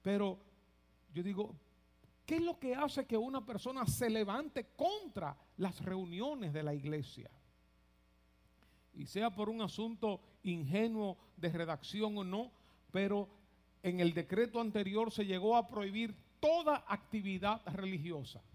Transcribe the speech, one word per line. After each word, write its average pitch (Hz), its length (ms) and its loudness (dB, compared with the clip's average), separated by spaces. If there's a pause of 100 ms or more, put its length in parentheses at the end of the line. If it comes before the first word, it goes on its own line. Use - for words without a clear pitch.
Pero 196 380 2 (720)
yo 160 100 -4
digo, 202 320 -2 (720)
¿qué 320 120 0
es 330 40 2
lo 339 160 0
que 254 160 -2
hace 277 320 0
que 226 120 2
una 262 280 0
persona 247 400 -4
se 240 240 2
levante 220 680 0
contra 285 640 -2 (200)
las 180 260 -4
reuniones 190 680 -4
de 151 100 -2
la 147 100 -2
iglesia? 147 560 -6 (1600)
Y 143 120 -10
sea 208 300 0
por 208 140 -2
un 226 120 -4
asunto 214 600 -2 (220)
ingenuo 196 760 0 (180)
de 170 140 -2
redacción 175 680 -2
o 196 60 -2
no, 208 280 -2 (400)
pero 202 360 2 (560)
en 180 160 0
el 170 140 6
decreto 226 480 2
anterior 214 500 2
se 208 140 0
llegó 196 320 4
a 233 100 4
prohibir 214 480 -2 (240)
toda 302 480 4
actividad 202 760 0 (120)
religiosa. 165 680 -6 (140)